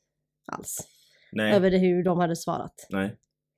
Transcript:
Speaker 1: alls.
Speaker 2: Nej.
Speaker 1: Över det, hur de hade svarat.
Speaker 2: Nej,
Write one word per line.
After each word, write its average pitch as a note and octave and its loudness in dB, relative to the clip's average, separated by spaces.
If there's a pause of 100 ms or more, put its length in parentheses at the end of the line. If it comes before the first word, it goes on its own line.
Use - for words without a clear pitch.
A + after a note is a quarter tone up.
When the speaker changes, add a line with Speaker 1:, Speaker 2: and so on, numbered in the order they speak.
(520)
Speaker 1:
alls. - -10 (540)
Speaker 2:
Nej. G#2+ 2
Speaker 1:
Över F#3+ 4
det, F#3+ 4
hur F3+ 2
de F3 0
hade E3+ 0
svarat. - -6 (160)
Speaker 2:
Nej, G2 -2 (440)